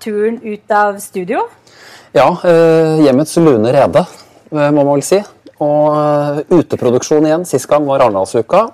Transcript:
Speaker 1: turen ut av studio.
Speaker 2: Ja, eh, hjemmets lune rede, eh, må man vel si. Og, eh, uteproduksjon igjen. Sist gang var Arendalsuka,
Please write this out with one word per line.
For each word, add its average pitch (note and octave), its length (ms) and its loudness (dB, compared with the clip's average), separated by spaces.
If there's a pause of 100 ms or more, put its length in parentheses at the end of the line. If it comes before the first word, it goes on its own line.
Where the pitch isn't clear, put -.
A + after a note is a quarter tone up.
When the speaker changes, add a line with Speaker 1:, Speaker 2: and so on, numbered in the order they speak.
Speaker 1:
turen G#3+ 400 -4
ut G#3 320 -4
av G3+ 240 -2
studio. A3+ 460 -6 (680)
Speaker 2:
Ja, C#3 160 4 (160)
eh, D#3+ 640 2
hjemmets C3+ 340 0
lune B2+ 320 2
rede, C#3+ 320 2 (480)
eh, D3 160 0
må D3 140 2
man C#3+ 100 0
vel C#3 160 -2
si. G3 140 0 (340)
Og, D3+ 400 0
eh, D3 460 -2 (180)
uteproduksjon B2+ 640 0
igjen. D#3+ 180 0
Sist - 240 -6
gang D3 220 0
var C3+ 160 2
Arendalsuka, A2+ 680 -2